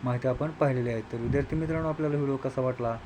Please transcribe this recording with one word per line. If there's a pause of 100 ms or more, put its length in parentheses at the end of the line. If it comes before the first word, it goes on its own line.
माहिती
आपण
पाहिलेली
आहे.
तर
विद्यार्थी
मित्रांनो,
आपल्याला
व्हिडिओ
कसा
वाटला